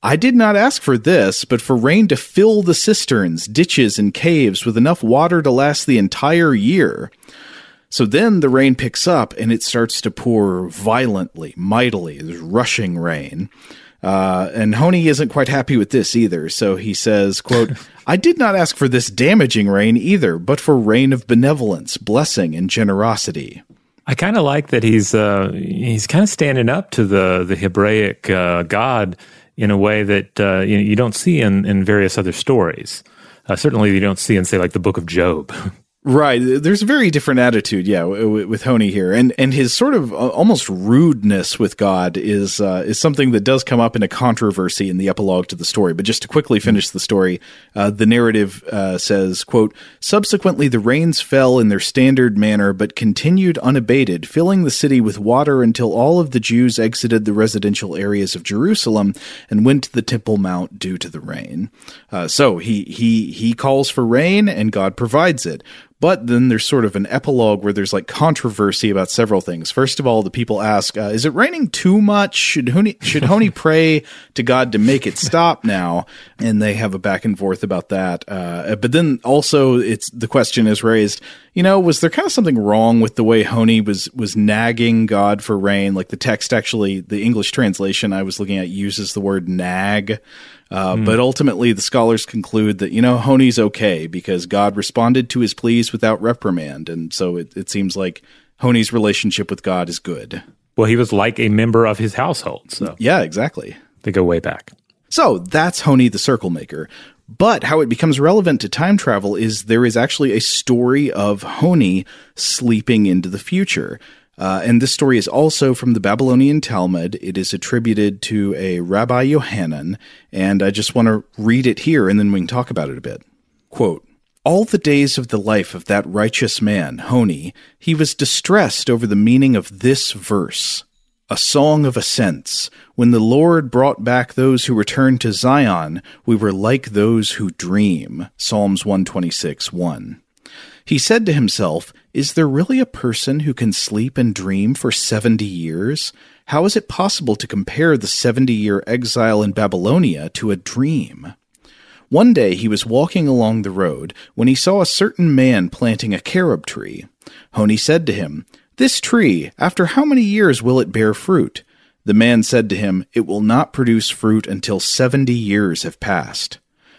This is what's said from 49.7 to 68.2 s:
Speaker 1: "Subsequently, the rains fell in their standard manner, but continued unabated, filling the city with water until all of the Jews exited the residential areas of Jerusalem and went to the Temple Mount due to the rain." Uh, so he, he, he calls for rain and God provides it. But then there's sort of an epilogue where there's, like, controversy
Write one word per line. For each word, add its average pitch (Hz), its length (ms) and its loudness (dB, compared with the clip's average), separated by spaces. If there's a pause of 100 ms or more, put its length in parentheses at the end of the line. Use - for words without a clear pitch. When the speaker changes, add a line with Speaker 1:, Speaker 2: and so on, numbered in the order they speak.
Speaker 1:
"Subsequently, 190 680 0
the 120 100 2
rains 147 400 0
fell 131 400 4
in 113 80 4
their 101 140 2
standard 127 560 2
manner, 104 340 2
but 98 240 -4
continued 165 640 0
unabated, 120 720 0
filling 180 340 2
the 143 80 0
city 135 300 2
with 104 180 -2
water 131 420 2
until 117 300 2
all 139 300 4
of 151 100 -4
the 123 80 0
Jews 117 400 2
exited 113 460 0
the 104 80 0
residential 104 640 -2
areas 101 360 -2
of 87 100 -12
Jerusalem 107 680 0 (360)
and 107 160 2
went 135 200 4
to - 60 -18
the 120 100 -2 (120)
Temple 110 240 -2
Mount 92 420 -4
due 92 200 -8
to 85 100 -12
the 78 100 -14
rain." 82 500 -10 (440)
Uh, 87 160 -6
so 113 300 2
he, 101 240 -4
he, 113 480 -2
he 113 220 -2
calls 135 360 0
for 127 160 -2
rain 175 420 2
and 107 240 -2
God 98 240 -4
provides 143 500 0
it. 78 180 -10 (360)
But 120 280 0
then 120 220 4
there's 110 140 0
sort 127 220 2
of 98 100 -4
an 101 140 -4
epilogue 113 540 0
where 104 100 0
there's, 98 180 -4
like, 98 140 -4
controversy 110 840 0